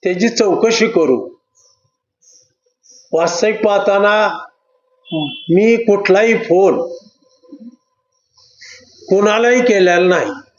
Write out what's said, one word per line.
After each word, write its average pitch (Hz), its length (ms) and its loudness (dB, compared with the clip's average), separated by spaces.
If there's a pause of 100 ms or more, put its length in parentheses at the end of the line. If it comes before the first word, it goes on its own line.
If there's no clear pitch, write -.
त्याची 185 260 -2
चौकशी 220 580 0
करू. 147 300 0 (2000)
वास्तविक 175 520 -2
पाहताना 202 640 2 (1200)
मी 214 260 2
कुठलाही 214 640 2
फोन 185 440 0 (2250)
कुणालाही 226 520 2
केलेला 190 380 2
नाही. 170 320 0 (280)